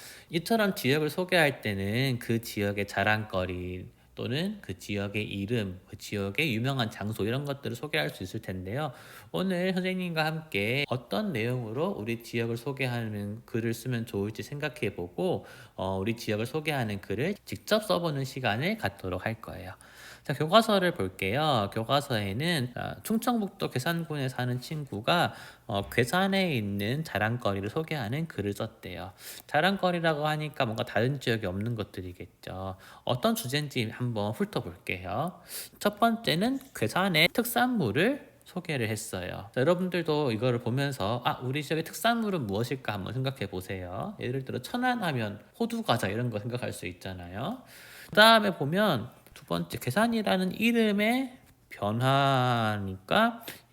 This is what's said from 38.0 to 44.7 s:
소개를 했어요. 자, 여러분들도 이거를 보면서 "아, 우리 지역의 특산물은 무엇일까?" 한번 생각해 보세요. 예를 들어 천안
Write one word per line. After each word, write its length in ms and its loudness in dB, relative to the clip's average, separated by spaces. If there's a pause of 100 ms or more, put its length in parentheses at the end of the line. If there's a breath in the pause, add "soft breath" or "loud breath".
소개를 440 -4
했어요. 640 -6
자, 80 0
여러분들도 720 2
이거를 300 2
보면서 640 0
"아, 180 0
우리 220 -2
지역의 180 0
특산물은 640 0
무엇일까?" 460 -2
한번 200 -4
생각해 340 -2
보세요. 760 -6
예를 240 -2
들어 160 -4
천안 420 0